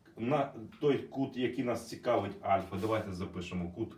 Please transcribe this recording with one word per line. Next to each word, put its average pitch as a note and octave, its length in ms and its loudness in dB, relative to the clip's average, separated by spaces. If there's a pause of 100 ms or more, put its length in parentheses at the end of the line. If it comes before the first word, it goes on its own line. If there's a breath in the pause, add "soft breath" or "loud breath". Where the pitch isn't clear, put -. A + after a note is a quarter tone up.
(180)
на C#3 360 2 (280)
той C#3+ 160 6
кут, - 400 -4
який B2 260 0
нас A#2+ 260 -2
цікавить, G#2 520 2
альфа. F#2+ 400 2
Давайте G#2 320 0
запишемо F2+ 580 -4
кут G#2+ 260 -4